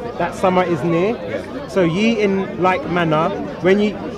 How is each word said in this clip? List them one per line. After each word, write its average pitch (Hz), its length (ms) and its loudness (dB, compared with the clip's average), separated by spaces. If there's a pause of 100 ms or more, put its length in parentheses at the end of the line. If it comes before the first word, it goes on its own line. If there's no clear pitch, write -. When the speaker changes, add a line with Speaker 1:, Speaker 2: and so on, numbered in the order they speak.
(180)
Speaker 1:
that 170 180 -4
summer 185 280 2
is 165 200 -2
near. 175 320 2
Speaker 2:
Yeah. - 520 -8
Speaker 1:
So 196 160 2
ye 208 380 2
in 190 400 0
like 185 280 2
manner, 165 400 2 (320)
when 190 180 4
ye, 208 160 0 (220)